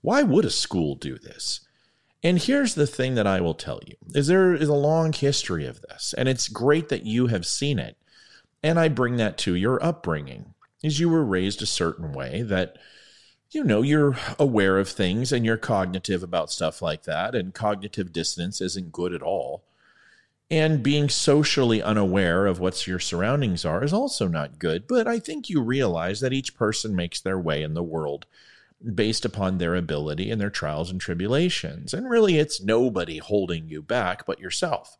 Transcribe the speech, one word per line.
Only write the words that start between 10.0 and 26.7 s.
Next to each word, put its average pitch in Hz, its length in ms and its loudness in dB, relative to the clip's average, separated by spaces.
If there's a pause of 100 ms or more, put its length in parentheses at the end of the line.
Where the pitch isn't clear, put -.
is 151 180 -2
you 170 80 4
were 165 160 4
raised 95 380 0
a 107 40 -4
certain 82 460 -2
way 67 300 -6
that, 95 340 -2 (760)
you 302 140 -4
know, 110 160 4
you're 143 380 4 (200)
aware 104 380 4
of 98 140 2
things 107 420 0
and 120 140 2
you're 110 100 2
cognitive 92 680 -2
about 85 280 -2
stuff - 320 -4
like 78 220 -4
that, 90 300 -4
and 95 200 -4
cognitive 101 580 -4
dissonance 85 480 -4
isn't 92 320 -6
good 90 220 -4
at 80 80 -8
all. 80 420 -4 (880)
And 156 320 2
being 143 260 2
socially 139 760 4
unaware 95 600 2
of 92 160 0
what 92 260 -2
your 92 120 -4
surroundings 101 640 0
are 85 180 0
is 147 120 0
also 233 340 0
not 73 300 -4
good, 87 280 -2
but 233 200 2
I 233 140 0
think 302 280 -10
you 151 140 0
realize 107 580 0
that 131 140 0
each 135 200 -4
person 107 400 -2